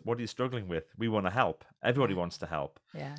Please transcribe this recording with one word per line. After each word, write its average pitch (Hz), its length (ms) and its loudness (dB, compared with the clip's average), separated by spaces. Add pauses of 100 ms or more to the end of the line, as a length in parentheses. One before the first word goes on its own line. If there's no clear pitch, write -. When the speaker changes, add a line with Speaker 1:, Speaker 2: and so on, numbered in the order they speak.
Speaker 1:
"What 117 140 0
are 120 40 -6
you 117 60 -4
struggling 123 400 -4
with?" 82 160 -2 (140)
We 117 100 0
wanna 104 240 2
help. 104 320 2 (200)
Everybody 123 300 4
Speaker 2:
Yeah. 90 60 0
Speaker 1:
wants 87 200 -2
to 85 80 -8
help. 76 320 -4 (140)
Speaker 2:
Yeah. 147 260 -10